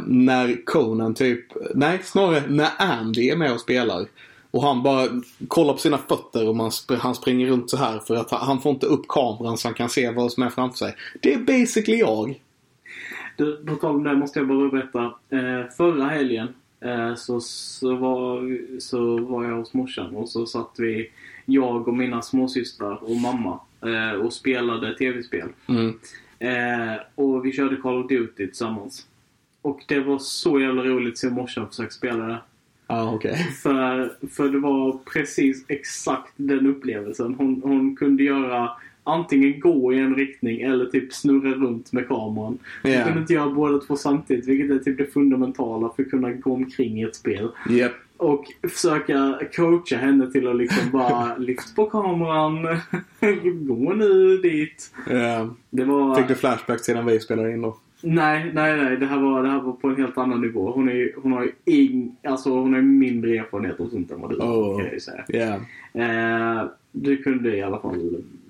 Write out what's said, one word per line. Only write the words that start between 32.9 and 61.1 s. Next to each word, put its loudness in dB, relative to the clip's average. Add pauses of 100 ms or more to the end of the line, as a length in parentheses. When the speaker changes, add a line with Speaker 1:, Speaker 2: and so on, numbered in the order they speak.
Speaker 1:
okej. -4 (260)
Speaker 2:
För, 0 (180)
för 0
det 0
var 0 (140)
precis 0
exakt -6
den 2
upplevelsen. -2
Hon, 0
hon 2
kunde 2
göra 0 (340)
antingen 2
gå 4
i 4
en 2
riktning -2
eller 0
typ -2
snurra 2
runt -2
med -2
kameran. -4 (240)
Hon 2
Speaker 1:
Ja. 4
Speaker 2:
kunde 0
inte -2
göra 2
båda 2
två -4
samtidigt, 0
vilket 2
är 2
typ -2
det 0
fundamentala 0
för 0
att -8
kunna 0
gå -2
omkring -2
i -2
ett -6
spel. -4 (220)
Speaker 1:
Japp. 4 (240)
Speaker 2:
Och 2 (180)
försöka 0 (180)
coacha 2
henne 4
till 2
att 2
liksom 0
bara 2
Speaker 1:
<laughs> -6
Speaker 2:
lyft -4
på 4
kameran, 0 (540)
<laughs> 2
gå 0
nu 6
dit. -2 (160)
Speaker 1:
Ja. 0 (160)
Speaker 2:
Det 0
var 4
Speaker 1:
Fick 4
du 2
flashback 0
till 0
när -2
vi 4
spelade -2
in -6
då? -4 (240)
Speaker 2:
Nej, 2
nej, 2
nej. 2
Det 0
här 0
var, 2
det 2
här 0
var -4
på -2
en 0
helt -2
annan 0
nivå. -2
Hon 2
är 0
ju, 0